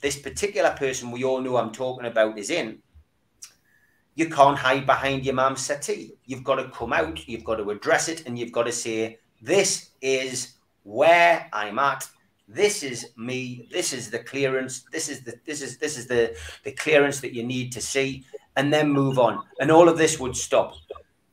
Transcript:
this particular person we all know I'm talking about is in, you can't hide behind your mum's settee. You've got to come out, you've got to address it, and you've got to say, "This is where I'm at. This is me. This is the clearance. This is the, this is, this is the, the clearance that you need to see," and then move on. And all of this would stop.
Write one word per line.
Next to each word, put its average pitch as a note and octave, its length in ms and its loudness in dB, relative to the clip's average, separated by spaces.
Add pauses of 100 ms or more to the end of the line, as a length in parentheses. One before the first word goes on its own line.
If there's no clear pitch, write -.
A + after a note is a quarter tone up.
this C#3+ 160 -2
particular E3 540 0
person B2 400 -4
we B2 120 -8
all C3 180 0
know B2+ 160 -2
I'm A2+ 140 0
talking B2+ 360 -6
about A2 320 2
is G2 100 -8
in, C3+ 300 -4 (1400)
you D#3+ 140 0
can't C#3+ 280 6
hide C3 280 0
behind C3+ 400 2
your C3 100 0
mum's C3 260 0
settee. C#3+ 520 -6 (120)
You've B2+ 180 -12
got C3+ 120 0
to C3 140 -6
come A#2+ 240 -8
out, D#3+ 340 -4
you've A2+ 160 -10
got A2+ 120 -2
to G#2 160 -6
address D3 380 0
it, D#3+ 160 -8
and A#2+ 120 -8
you've A#2 140 -8
got A#2 120 0
to A#2+ 80 -2
say, A2 480 -6 (220)
"This E3+ 480 0 (120)
is C3 520 -4 (300)
where D#3+ 680 4
I'm G#2 280 -4
at. C3+ 280 0 (400)
This F#3+ 360 0
is B2 340 -8
me. B2 540 -8
This F3 220 -2
is A2 180 -8
the A#2 80 -4
clearance. C3 720 -4
This D#3 180 -6
is C3 120 -10
the, E3 120 -14 (120)
this D3 160 -8
is, B2+ 160 -10
this D3 200 -6
is A#2 100 -10
the, A#2+ 280 2 (280)
the C3+ 100 -10
clearance C#3+ 480 4
that - 120 -10
you A#2 100 -6
need B2+ 280 -4
to A2+ 100 -8
see," C3+ 420 -4 (320)
and C#3+ 160 2
then D3+ 200 4
move C3+ 260 2
on. A2 260 4 (160)
And C#3 120 2
all E3+ 180 10
of D#3+ 80 2
this D#3 220 2
would B2+ 180 -6
stop. - 380 0 (580)